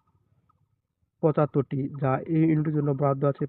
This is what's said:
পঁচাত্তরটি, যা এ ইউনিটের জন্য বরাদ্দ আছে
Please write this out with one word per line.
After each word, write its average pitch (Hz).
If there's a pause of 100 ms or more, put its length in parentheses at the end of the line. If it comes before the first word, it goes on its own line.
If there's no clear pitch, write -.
(1200)
পঁচাত্তরটি, 147 (220)
যা 135 (160)
এ 160 (100)
ইউনিটের 151
জন্য 147
বরাদ্দ 139
আছে 143